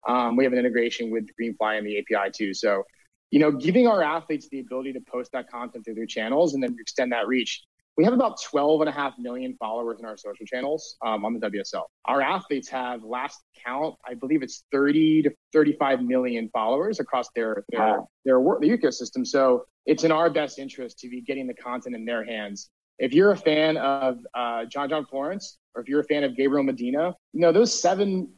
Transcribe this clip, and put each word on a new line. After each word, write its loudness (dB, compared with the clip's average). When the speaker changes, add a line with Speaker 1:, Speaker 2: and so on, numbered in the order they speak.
Speaker 1:
Um, 2
we 6
have 2
an 2
integration 0
with -2
Greenfly -2
and -6
the -6
A -4
P -4
I 0
too. -4
So, 0
you 2
know, 4
giving 2
our 2
athletes -4
the -10
ability -8
to -10
post -10
that -8
content -14
through -10
their -6
channels 0
and -2
then -4
extend -4
that -2
reach. -4
We 4
have 4
about 0
twelve 2
and 2
a -8
half -4
million -8
followers -6
in -16
our -12
social -14
channels, -6
um, -2
on -2
the -6
W -4
S -8
L. -8
Our 0
athletes -4
have, -6
last -8
count, -6
I -12
believe 0
it's -12
thirty 4
to 4
thirty-five 4
million 0
followers 0
across -2
their, -4
their, -2
Speaker 2:
Wow. 2
Speaker 1:
their 6
wor-, 4
the 4
ecosystem. 0
So 4
it's 2
in 6
our 4
best -2
interest -12
to -16
be -12
getting -6
the -8
content -10
in -10
their -4
hands. -10
If -2
you're 8
a 0
fan 2
of, 0
uh, -4
John -6
John -2
Florence, -8
or -10
if -12
you're 2
a 0
fan 0
of -2
Gabriel 2
Medina, -2
you -2
know, 6
those 4
seven 0